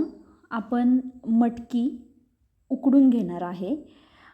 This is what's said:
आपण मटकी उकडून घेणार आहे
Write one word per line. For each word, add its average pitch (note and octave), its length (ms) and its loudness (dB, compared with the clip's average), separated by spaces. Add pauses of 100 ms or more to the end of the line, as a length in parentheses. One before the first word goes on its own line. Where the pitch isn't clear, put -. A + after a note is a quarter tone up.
(500)
आपण A#3+ 480 0 (300)
मटकी A#3 600 0 (840)
उकडून C4+ 400 4
घेणार F3+ 320 -2
आहे F3+ 320 -8 (600)